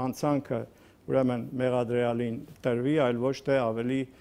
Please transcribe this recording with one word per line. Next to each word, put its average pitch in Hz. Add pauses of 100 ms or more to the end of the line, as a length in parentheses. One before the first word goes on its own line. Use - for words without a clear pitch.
հանցանքը, 131 (480)
ուրեմն, 127 (140)
մեղադրյալին 120 (240)
տրվի, 127 (120)
այլ 120
ոչ 131 (120)
թե 135
ավելի, 117 (200)